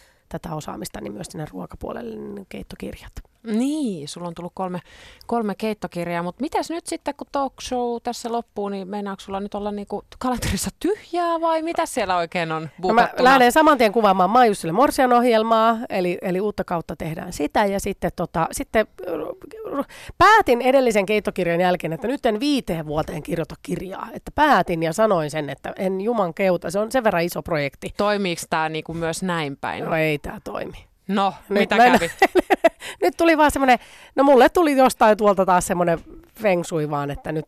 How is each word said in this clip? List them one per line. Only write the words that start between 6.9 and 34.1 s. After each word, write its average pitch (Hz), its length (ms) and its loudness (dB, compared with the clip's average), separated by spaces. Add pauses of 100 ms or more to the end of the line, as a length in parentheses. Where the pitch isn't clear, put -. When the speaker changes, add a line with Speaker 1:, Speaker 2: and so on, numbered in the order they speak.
Speaker 2:
kun 262 140 -14
talk 277 300 -4
show 240 420 -4
tässä 233 280 -8
loppuu, 220 380 -6
niin 196 180 -8
meinaako 202 320 -8
sulla 196 200 -8
nyt 143 160 -8
olla 208 160 -6
niinku 202 320 -10 (160)
kalenterissa 240 500 -4 (100)
tyhjää 339 640 -2
vai 330 200 0
mitä 330 240 -2
siellä 190 320 -2
oikein 170 340 -2
on 160 100 -4
Speaker 1:
No 160 60 -8
mä - 140 -18
Speaker 2:
buukattuna? 220 420 2
Speaker 1:
lähden 247 280 8
saman 277 260 6
tien 220 140 4
kuvaamaan 190 380 4
Maijussille 214 420 2
Morsian 254 420 2
ohjelmaa, 226 640 4 (120)
eli, 180 320 -2
eli 185 200 -2
uutta 208 220 -4
kautta 175 320 -6
tehdään 165 380 -10
sitä, 262 320 0
ja 196 140 -2
sitten, 185 360 -4
tota, 165 360 -2
sitten, - 360 -2 (920)
äh, 269 60 -4 (320)
päätin 359 440 6
edellisen 240 440 2
keittokirjan 180 560 -2
jälkeen, 180 320 0
että 165 140 -8
nyt 269 180 -2
en 214 140 0
viiteen 220 460 -2
vuoteen 151 380 -6
kirjoita 165 380 -6
kirjaa, - 520 -10
että - 220 -16
päätin 196 480 4
ja 165 100 0
sanoin 180 380 2
sen, 151 180 -4
että - 280 -10
en 190 240 -2
juman 202 320 -2
keuta, 180 380 0
se 190 80 -2
on 220 120 -4
sen 262 120 0
verran 185 200 2
iso 175 200 -6
projekti. 156 540 -6
Speaker 2:
Toimiiks 202 520 -2
tää 160 200 0
niinku 156 240 -8
myös 165 300 -4
näin 160 380 -4
päin? 101 240 -6
Speaker 1:
No 180 100 -4
ei 156 240 0
tää - 240 -12
toimi. - 440 -12 (200)
Speaker 2:
No, 196 260 0 (160)
Speaker 1:
Nyt 202 100 0
Speaker 2:
mitä 214 160 0
Speaker 1:
mä 226 100 8
en 214 140 6
Speaker 2:
kävi? 170 120 -2 (460)
Speaker 1:
<laughs> - 440 -2
Nyt 359 160 2
tuli 330 200 4
vaan 294 140 6
semmonen, 262 280 4 (360)